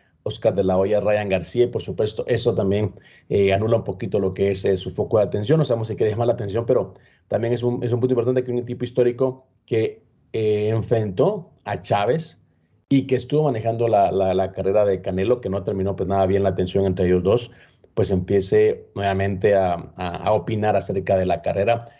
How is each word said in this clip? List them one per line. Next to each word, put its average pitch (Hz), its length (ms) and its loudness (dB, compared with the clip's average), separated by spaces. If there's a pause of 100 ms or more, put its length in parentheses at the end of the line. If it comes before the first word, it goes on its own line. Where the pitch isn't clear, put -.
(240)
Oscar 107 300 -2
de 95 120 0
la 92 120 2
Hoya, 101 220 2
Ryan 104 300 0
García, 95 360 0
y - 20 2
por 113 140 -6
supuesto - 460 -4
eso 117 260 0
también, 101 400 0 (360)
eh, 98 240 2
anula 110 240 2
un 113 80 -4
poquito 101 340 -4
lo 95 140 -2
que 98 180 0
es, 98 140 -4
eh, 98 100 2
su 92 140 -6
foco 107 300 0
de 104 40 4
atención. 104 360 0
No 151 40 2
sabemos 113 240 -2
si 110 80 -6
quiere 110 160 0
llamar 117 160 -2
la 120 60 2
atención, 107 320 -4
pero 117 280 0 (360)
también 113 240 -2
es 120 100 -2
un, 120 200 -2
es 117 100 -2
un 120 80 0
punto 127 120 2
importante 123 300 2
que 123 80 -8
un 120 140 -4
tipo 123 180 -8
histórico 123 600 0 (200)
que, 110 380 -2 (300)
eh, 107 360 0
enfrentó 113 840 0 (120)
a 101 180 -6
Chávez 117 580 -2 (500)
y 135 180 2
que 127 80 2
estuvo 147 280 0
manejando 117 440 0
la, 101 240 4
la, 95 220 2
la 95 180 -2
carrera 98 320 0
de 98 160 2
Canelo, 98 400 -2
que 98 100 -8
no 95 140 -4
terminó, 95 320 -2
pues, 92 140 -4
nada 98 160 2
bien 95 180 2
la 92 120 0
tensión 95 300 0
entre 92 200 0
ellos 90 180 2
dos, 104 280 0 (420)
pues 101 180 0
empiece 101 840 2
nuevamente 98 600 0
a, 90 400 0
a, 87 220 -6
a 95 160 0
opinar 107 420 0
acerca 98 420 0
de 92 80 0
la 87 160 0
carrera 104 440 0 (140)